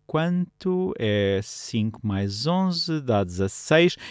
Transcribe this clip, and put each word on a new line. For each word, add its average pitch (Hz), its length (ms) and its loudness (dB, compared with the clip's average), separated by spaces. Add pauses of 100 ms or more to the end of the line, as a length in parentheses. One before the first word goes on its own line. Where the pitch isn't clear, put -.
quanto? 180 920 -2
É 101 440 2
cinco - 640 -4
mais 101 400 -2
onze, 170 540 0
dá 110 240 2
dezasseis. 98 720 2 (140)